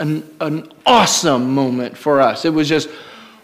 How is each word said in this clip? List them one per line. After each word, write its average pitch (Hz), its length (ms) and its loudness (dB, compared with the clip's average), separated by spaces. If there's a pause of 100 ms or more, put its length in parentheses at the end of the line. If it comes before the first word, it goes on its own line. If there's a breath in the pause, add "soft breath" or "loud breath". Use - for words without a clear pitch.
an, 151 280 -6 (120)
an 156 300 -6 (140)
awesome 156 680 2
moment 127 460 -2
for 143 240 2
us. 127 240 2
It 165 80 0
was 151 160 0
just, 156 200 -2 (540 loud breath)